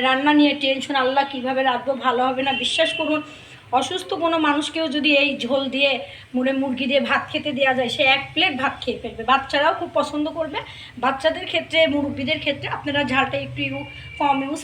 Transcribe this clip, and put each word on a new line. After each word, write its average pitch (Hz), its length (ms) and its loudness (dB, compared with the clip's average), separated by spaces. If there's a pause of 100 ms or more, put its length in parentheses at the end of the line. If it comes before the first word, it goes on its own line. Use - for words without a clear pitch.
রান্না 269 320 4
নিয়ে 285 220 6
টেনশন, 269 420 0
আল্লাহ 269 200 2 (100)
কীভাবে 262 300 -2
রাঁধবো, 254 300 0 (120)
ভালো 247 220 2
হবে 262 200 0
না, 269 40 2 (120)
বিশ্বাস 320 360 0
করুন, 302 220 0 (500)
অসুস্থ 277 380 0 (140)
কোনো 330 140 2 (100)
মানুষকেও 302 480 0
যদি 302 140 2 (140)
এই 285 80 2 (120)
ঝোল 269 200 0 (120)
দিয়ে, 277 160 2 (440)
মুড়ে 254 260 2
মুরগি 269 300 -2
দিয়ে 277 180 4
ভাত 254 220 0
খেতে 302 260 -4
দেওয়া 269 160 4
যায়, 247 220 0
সে 294 80 2 (120)
এক 269 60 0 (120)
প্লেট 320 280 2
ভাত 262 120 0 (100)
খেয়ে 226 180 -4
ফেলবে। 220 220 -10
বাচ্চারাও 269 560 2
খুব 339 140 -6
পছন্দ 294 320 0 (120)
করবে। 320 220 -4 (380)
বাচ্চাদের 294 540 0
ক্ষেত্রে, 320 280 0 (140)
মুরব্বিদের 285 500 -2
ক্ষেত্রে 285 240 -2 (100)
আপনারা 285 240 -2 (100)
ঝালটা 254 340 2
একটু 294 240 -8
ইউ-, 277 200 -6 (300)
কম 277 260 2
ইউজ 294 180 -4